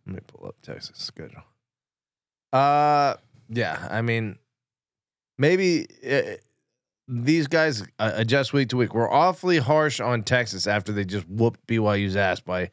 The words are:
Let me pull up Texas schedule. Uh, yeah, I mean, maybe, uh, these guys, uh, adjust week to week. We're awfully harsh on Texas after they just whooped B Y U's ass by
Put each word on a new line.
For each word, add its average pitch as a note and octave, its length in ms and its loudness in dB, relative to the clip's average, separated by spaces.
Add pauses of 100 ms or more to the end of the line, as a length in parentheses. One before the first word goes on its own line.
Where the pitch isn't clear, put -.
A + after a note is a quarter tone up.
Let F#2+ 100 -10
me - 100 -14
pull - 220 -18
up - 140 -16
Texas - 360 -16
schedule. - 440 -16 (1120)
Uh, C#3+ 600 4 (340)
yeah, G#2+ 420 -4
I A2 120 -2
mean, A2+ 360 -2 (1000)
maybe, F3 480 2 (220)
uh, C3+ 140 2 (840)
these C3+ 380 2
guys, D#3 360 0 (160)
uh, G#2+ 160 0
adjust A#2 380 0
week C#3 180 2
to B2+ 60 -2
week. A#2+ 180 0
We're A#2 160 0
awfully F3 480 2
harsh D3+ 420 2
on A#2+ 220 -2
Texas A2 440 -2
after G#2 260 0
they G2+ 120 -2
just F#2 240 -6
whooped A2 380 -2
B A#2 120 0
Y G#2 180 2
U's G2 200 -2
ass F#2+ 240 0
by F2+ 320 -6